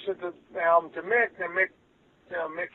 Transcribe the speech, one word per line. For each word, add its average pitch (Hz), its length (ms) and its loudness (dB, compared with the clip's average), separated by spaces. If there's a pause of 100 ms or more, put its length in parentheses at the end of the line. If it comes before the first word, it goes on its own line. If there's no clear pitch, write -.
sent 196 160 -6
the 175 400 -10
album 170 320 4
to 165 80 -8
Mick, 214 400 2
and 175 160 -4
Mick, 190 160 0 (560)
you 180 80 -8
know, 165 80 -4
Mick 160 300 -8